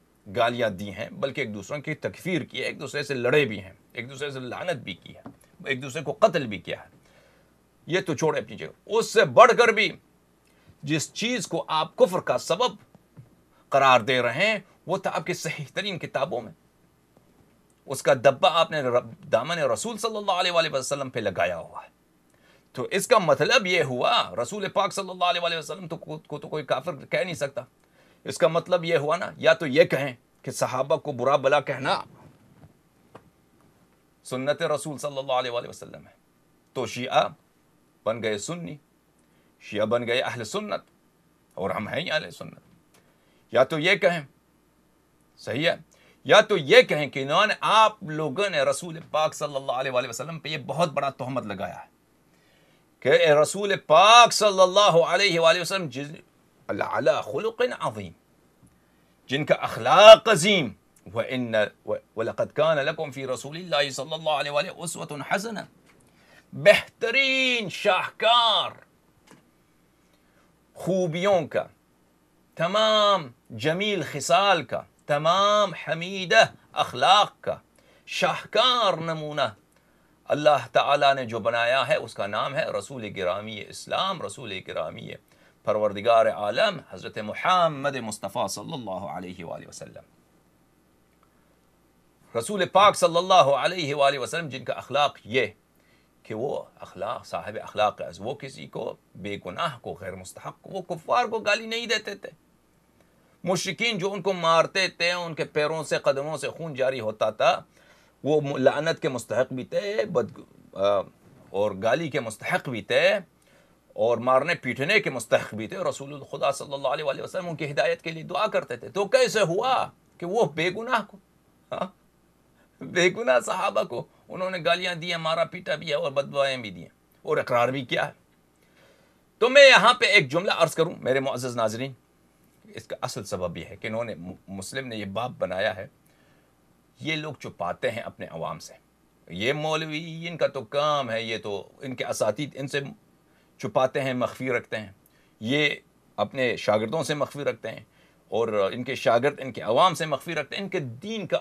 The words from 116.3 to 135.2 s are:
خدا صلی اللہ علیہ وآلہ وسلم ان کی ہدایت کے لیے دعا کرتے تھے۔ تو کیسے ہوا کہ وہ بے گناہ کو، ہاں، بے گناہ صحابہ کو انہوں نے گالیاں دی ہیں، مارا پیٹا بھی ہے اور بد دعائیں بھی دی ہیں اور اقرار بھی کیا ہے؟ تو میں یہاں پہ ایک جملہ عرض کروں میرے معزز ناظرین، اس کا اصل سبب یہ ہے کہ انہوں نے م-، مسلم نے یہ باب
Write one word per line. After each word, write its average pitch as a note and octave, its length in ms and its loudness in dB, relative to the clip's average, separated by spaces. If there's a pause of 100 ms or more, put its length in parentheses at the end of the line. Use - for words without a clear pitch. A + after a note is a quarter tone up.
خدا C#3 220 0
صلی C#3+ 220 -10
اللہ C#3 140 -4
علیہ D3+ 160 -2
وآلہ C#3 180 -4
وسلم F3+ 260 -8
ان D#3+ 80 -8
کی C#3+ 140 -6
ہدایت D#3 320 -2
کے E3 80 -8
لیے D#3+ 120 -12
دعا F3 240 -2
کرتے F#3+ 300 -4
تھے۔ A2 120 -16
تو F#3+ 160 -4
کیسے A3 360 2
ہوا G#3+ 480 0 (300)
کہ E3+ 80 -8
وہ G3+ 180 2
بے D#3+ 260 -2
گناہ A3+ 380 -2
کو، - 80 -20 (560)
ہاں، - 140 -6 (960)
بے E3+ 280 0
گناہ G#3+ 320 0
صحابہ G3 420 -2
کو - 240 -8 (220)
انہوں F#3 220 -6
نے F#3 140 -8
گالیاں F3+ 300 0
دی E3+ 160 -10
ہیں، E3+ 60 -4
مارا E3 280 -2
پیٹا F3+ 300 -6
بھی D#3+ 140 -8
ہے C#3+ 60 0
اور C#3+ 180 -4
بد C#3 220 -4
دعائیں C#3 220 0
بھی A#2 140 -10
دی F2 100 -14
ہیں - 140 -20 (280)
اور D3+ 140 -2
اقرار A#2+ 320 2
بھی C3 160 -4
کیا E3 220 -2
ہے؟ - 60 -12 (1300)
تو A3+ 100 2
میں C#4 200 10
یہاں A#3 260 8
پہ A#3 120 0
ایک F#3+ 240 4
جملہ E3+ 260 0
عرض D#3+ 180 2
کروں E3 240 0
میرے C3 220 0
معزز B2+ 360 -4
ناظرین، A#2 360 -2 (720)
اس - 220 -18
کا - 140 -10
اصل B2 240 -8
سبب F2+ 320 -6
یہ E2 80 -12
ہے - 120 -16
کہ - 100 -14
انہوں A2+ 180 -6
نے G#2+ 100 -10
م-، F2 180 -14 (160)
مسلم G2 380 -10
نے A#2 100 -10
یہ G#2 80 -8
باب A2 340 -6